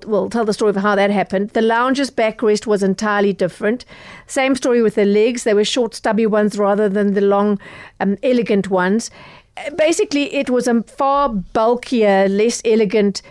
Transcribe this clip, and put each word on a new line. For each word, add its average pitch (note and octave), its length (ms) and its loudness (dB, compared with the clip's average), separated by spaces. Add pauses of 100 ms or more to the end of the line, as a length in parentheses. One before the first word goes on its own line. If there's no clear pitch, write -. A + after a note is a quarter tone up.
we'll G3 240 -2
tell A3+ 160 -2
the G#3+ 80 -2
story G#3+ 160 0
of G3 60 -2
how G3+ 200 0
that G3+ 140 2
happened, G#3 400 -2
the A#3+ 120 -2
lounge's B3 500 0
backrest A3 560 -2
was G#3 160 0
entirely G3+ 500 0
different. G3+ 500 -4 (440)
Same C4+ 280 0
story A#3+ 280 2
with G#3 120 2
the G#3 100 2
legs. A3 380 2
They G#3+ 120 2
were G#3 100 2
short, A3+ 300 -2
stubby A3+ 320 0
ones G#3 300 0
rather G3+ 300 0
than G3+ 280 0
the G3+ 60 0
long, G3+ 380 2 (400)
um, G3 220 -2
elegant A3 480 0
ones. G3 400 0 (480)
Uh, C#4+ 140 -10
basically, D#4 640 0
it C#4 160 -2
was B3 160 0
a A#3 160 2
far C#4 460 0
bulkier, G#3+ 1000 0
less G#3 340 0
elegant G#3+ 680 0